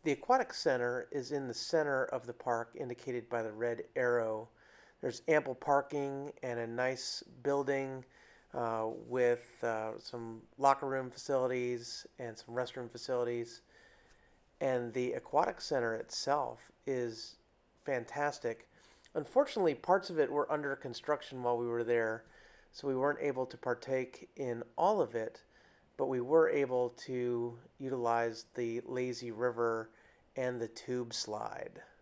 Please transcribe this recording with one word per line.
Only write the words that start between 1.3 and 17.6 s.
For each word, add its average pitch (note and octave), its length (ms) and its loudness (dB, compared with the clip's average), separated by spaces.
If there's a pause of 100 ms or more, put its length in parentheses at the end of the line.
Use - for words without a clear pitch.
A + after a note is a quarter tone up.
in C#3 160 -4
the A#2 60 -6
center C#3+ 500 2
of - 200 -4
the A#2+ 80 -10
park, A#2 460 -2
indicated B2 500 -6
by A#2 140 -2
the A2 80 -4
red A#2 320 -2 (140)
arrow. A#2 520 2 (520)
There's B2 260 -4
ample C3+ 300 2
parking C#3 760 0 (120)
and A#2+ 160 -2
a A#2 80 -4
nice B2+ 560 -2 (180)
building, C3+ 600 0 (500)
uh, A2+ 320 2 (220)
with, A#2+ 560 2
uh, A2 340 -2
some A2+ 420 -10 (160)
locker C#3 300 6
room C3 240 -2
facilities B2 960 -2 (140)
and A2+ 180 -8
some - 160 -14
restroom B2 340 -4
facilities. A#2+ 720 -4 (1000)
And B2 320 0
the B2 220 0
Aquatic - 460 2
Center A#2 360 0
itself B2+ 720 -2 (160)
is A#2+ 520 -4 (460)